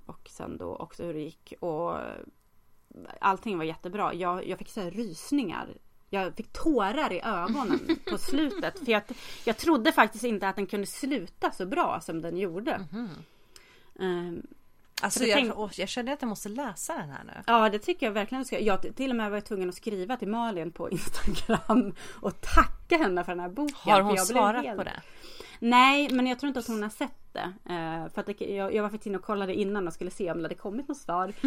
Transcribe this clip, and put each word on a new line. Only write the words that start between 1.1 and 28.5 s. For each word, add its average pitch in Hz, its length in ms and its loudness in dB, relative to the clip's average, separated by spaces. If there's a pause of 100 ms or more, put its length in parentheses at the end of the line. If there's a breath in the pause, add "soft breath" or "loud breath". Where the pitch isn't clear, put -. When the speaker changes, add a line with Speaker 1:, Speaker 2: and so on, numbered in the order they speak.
Speaker 1:
det 156 60 -8
gick. - 400 -12
Och 170 380 -4 (1200)
allting 190 360 2
var 160 80 -2
jättebra. 175 480 -4
Jag, 180 340 -4
jag 185 120 -6
fick - 100 -14
så 220 120 -8
här 175 100 -6
rysningar. 202 840 -4 (320)
Jag 196 260 -2
fick - 180 -10
tårar 254 600 2
i 180 100 -4
ögonen 220 560 0 (160)
Speaker 2:
<laughs> - 160 -6
Speaker 1:
på 202 60 0
slutet. 285 600 0
För 240 120 0
jag, 208 100 4 (440 loud breath)
jag 226 120 2
trodde 302 340 6
faktiskt 226 320 4
inte 208 260 0
att 190 60 -2
den 202 120 -2
kunde 202 200 -4
sluta 262 640 -2
så - 140 -6
bra 302 360 2
som 165 200 -6
den 170 160 -4
gjorde. 190 540 -2
Speaker 2:
Mhm. 220 180 -6 (880 soft breath)
Speaker 1:
Ehm, 175 480 -2 (540)
Speaker 2:
Alltså, 202 180 0
Speaker 1:
så 254 60 2
Speaker 2:
jag, 233 120 4
Speaker 1:
tänk- 240 200 2
Speaker 2:
åh, 208 200 -6
jag 190 120 -4
kände 254 240 -4
att 285 80 -6
jag 247 80 -2
måste 202 200 -6
läsa 247 480 -6
den 165 120 -6
här 139 140 -12
nu. - 80 -16 (160)
Speaker 1:
Ja, 233 220 8
det 208 100 0
tycker 349 260 -2
jag 208 80 0
verkligen 214 280 -2
du 254 40 -6
ska. - 140 -4
Jag 202 220 4
t-, 214 120 -2
till 269 160 -2
och 247 60 0
med 214 160 -2
var 208 100 -2
tvungen 185 280 -4
att 180 60 -6
skriva 214 420 -4
till 208 100 -6
Malin 208 440 -2
på - 180 -8
Instagram 202 1040 4 (280 loud breath)
och - 200 -4
tacka - 560 6
henne 180 260 2
för 180 80 -4
den 175 80 -4
här 175 100 -6
boken, 285 260 -4
Speaker 2:
Har 202 200 6
Speaker 1:
för 190 60 10
Speaker 2:
hon 208 140 4
Speaker 1:
jag 185 120 2
blev 226 80 0
Speaker 2:
svarat 233 300 4
Speaker 1:
helt 220 120 -6
Speaker 2:
på 196 60 -2
det? - 180 -8 (580 loud breath)
Speaker 1:
Nej, 262 540 8
men 254 140 4
jag 247 120 0
tror 285 80 -2
inte 262 120 -2
att 226 80 -6
hon 214 160 0
har 214 60 -4
sett - 440 -6
det. 180 200 -4 (120)
Eh, 165 480 -6
för - 60 -4
att 196 60 -4
det, 202 140 -8 (160)